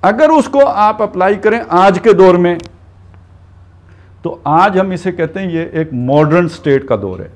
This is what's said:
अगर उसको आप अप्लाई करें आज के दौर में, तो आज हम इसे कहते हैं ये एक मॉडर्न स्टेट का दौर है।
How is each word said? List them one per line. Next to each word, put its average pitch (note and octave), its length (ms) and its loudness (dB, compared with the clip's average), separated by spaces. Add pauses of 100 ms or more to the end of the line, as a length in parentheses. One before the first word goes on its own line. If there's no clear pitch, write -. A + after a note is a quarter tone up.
अगर A3+ 260 2
उसको C#4+ 300 2
आप G#3+ 420 0
अप्लाई G3 340 -2
करें G#3+ 240 -2 (100)
आज F#3 280 2
के A3 140 2
दौर F3+ 240 6
में, F3 220 0 (1700)
तो - 220 -10
आज F#3 320 2
हम F#3+ 140 -2
इसे F3+ 200 -6
कहते E3+ 280 -6
हैं F#3+ 80 -6
ये E3 260 -6
एक D#3+ 180 -4
मॉडर्न D3 560 0
स्टेट C#3 400 -2
का A#2 80 0
दौर F#2 260 -8
है। F#2 140 -16